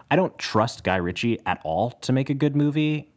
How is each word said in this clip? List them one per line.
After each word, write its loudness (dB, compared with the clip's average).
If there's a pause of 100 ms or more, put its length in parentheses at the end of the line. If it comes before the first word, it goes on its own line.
I 4
don't 0
trust 0
Guy 2
Ritchie -2
at -2
all 0 (100)
to -2
make 2
a 0
good 0
movie 0